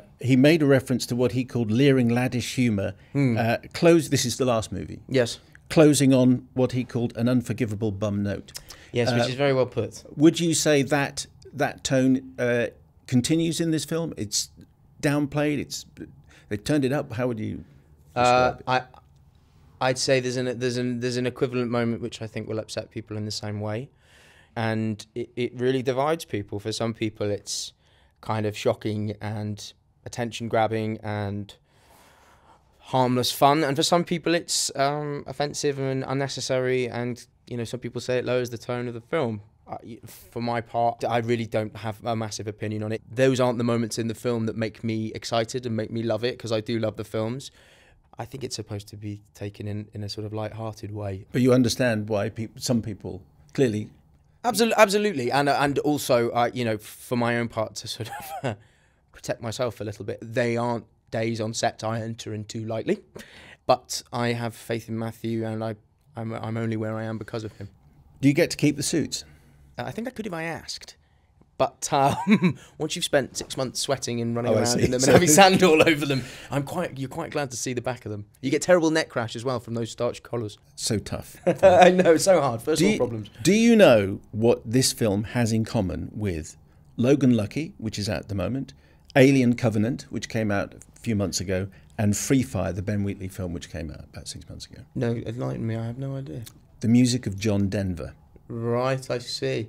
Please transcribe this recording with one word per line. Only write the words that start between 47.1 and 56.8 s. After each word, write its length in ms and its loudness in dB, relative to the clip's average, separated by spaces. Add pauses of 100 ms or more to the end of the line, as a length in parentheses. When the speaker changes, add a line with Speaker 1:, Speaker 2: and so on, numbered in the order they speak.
Speaker 2:
I 80 -10
think 180 -14
it's 120 -8
supposed 340 -10
to 80 -16
be 240 -10 (140)
taken 320 -10
in, 260 -8
in 100 -10
a 60 -10
sort 160 -10
of 80 -10
light-hearted 580 -8
way. 400 -8
Speaker 1:
But 100 0
you 120 6
understand 560 2
why 200 0
peop-, 300 -10
some 220 0
people 400 -10 (320)
clearly 360 0 (540)
Speaker 2:
Absol-, 340 2
absolutely. 540 4
And, 180 2
uh, 100 2
and 200 0
also, 520 2
uh, 220 0
you 100 -4
know, 140 -2
for 400 -8